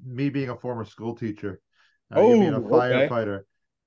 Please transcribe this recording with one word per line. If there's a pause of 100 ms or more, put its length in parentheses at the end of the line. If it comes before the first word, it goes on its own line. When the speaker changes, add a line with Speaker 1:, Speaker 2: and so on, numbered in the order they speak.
Speaker 1:
me
being
a
former
school
teacher, (540)
uh,
you
being
a
Speaker 2:
Oh,
okay.
Speaker 1:
firefighter. (440)